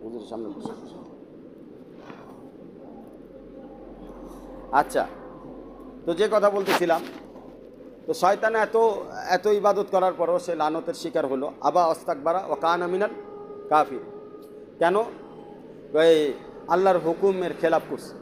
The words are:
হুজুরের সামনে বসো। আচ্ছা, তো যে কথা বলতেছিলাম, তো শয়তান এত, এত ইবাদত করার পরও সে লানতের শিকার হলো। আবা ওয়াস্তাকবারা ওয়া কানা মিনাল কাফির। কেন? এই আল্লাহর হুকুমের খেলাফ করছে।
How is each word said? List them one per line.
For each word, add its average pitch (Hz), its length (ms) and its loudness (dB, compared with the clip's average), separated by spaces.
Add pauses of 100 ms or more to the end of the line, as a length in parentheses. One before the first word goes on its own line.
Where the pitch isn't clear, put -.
হুজুরের 110 240 -12
সামনে 110 220 -8
বসো। 110 240 -10 (4000)
আচ্ছা, 139 360 2 (1000)
তো 170 80 -2
যে 196 180 2
কথা 202 180 6
বলতেছিলাম, 180 520 2 (1040)
তো 160 80 -2
শয়তান 202 420 4
এত, 214 220 2 (520)
এত 180 160 2
ইবাদত 202 460 4
করার 185 220 4
পরও 170 260 2
সে 175 160 -4
লানতের 156 380 0
শিকার 160 320 -2
হলো। 135 260 -2 (100)
আবা 160 240 4
ওয়াস্তাকবারা 165 540 0
ওয়া 156 160 -2
কানা 175 320 2
মিনাল 190 220 0 (600)
কাফির। 139 300 4 (800)
কেন? 175 160 4 (1040)
এই 156 320 8 (340)
আল্লাহর 180 300 6
হুকুমের 175 540 2 (100)
খেলাফ 165 280 4
করছে। - 320 -8